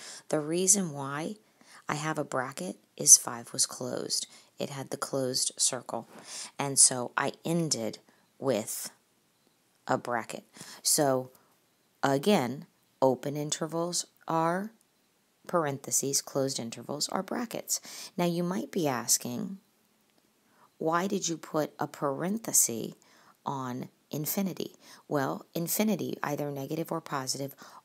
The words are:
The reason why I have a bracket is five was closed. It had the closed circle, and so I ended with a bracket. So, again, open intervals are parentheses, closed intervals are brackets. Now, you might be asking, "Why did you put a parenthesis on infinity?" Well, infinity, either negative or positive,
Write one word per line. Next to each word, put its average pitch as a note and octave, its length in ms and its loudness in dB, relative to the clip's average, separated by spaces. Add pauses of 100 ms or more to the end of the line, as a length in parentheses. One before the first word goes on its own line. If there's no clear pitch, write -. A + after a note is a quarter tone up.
(300)
The D#3 100 2
reason F3 520 2
why C#3+ 440 -6 (540)
I D#3 60 0
have D#3 220 -2
a D3+ 60 0
bracket C#3 540 -4 (180)
is - 220 10
five A#2+ 340 -8
was B2+ 140 0
closed. - 640 -4 (300)
It C3+ 120 -4
had C3+ 200 -8
the C3+ 80 -4
closed C3 600 -2
circle, A#2 500 0 (500)
and C#3 220 2
so B2 380 6
I C#3 160 2 (100)
ended D3 540 0 (420)
with A#2 520 0 (960)
a C3 100 2
bracket. - 480 -4 (360)
So, C3 500 2 (680)
again, C#3 640 4 (360)
open C3+ 340 4
intervals E3 720 -2 (220)
are E3+ 440 2 (760)
parentheses, C#3 760 0
closed C3+ 380 0
intervals C3 500 -6
are F#3+ 140 0
brackets. - 580 -4 (340)
Now, F3 100 2
you F3 180 2
might F#3 280 -2
be E3 160 2
asking, B2 720 0 (1200)
"Why E3+ 300 2
did G3+ 200 -2
you E3 100 -2
put D#3 420 -2
a D3 80 -2
parenthesis C#3+ 1080 0 (520)
on C3 440 -4 (220)
infinity?" D#3 640 -2 (320)
Well, C#3+ 380 -2 (100)
infinity, E3+ 680 0
either D3 300 -2
negative C#3+ 400 -4
or E3 100 -2
positive, C3+ 540 -4 (300)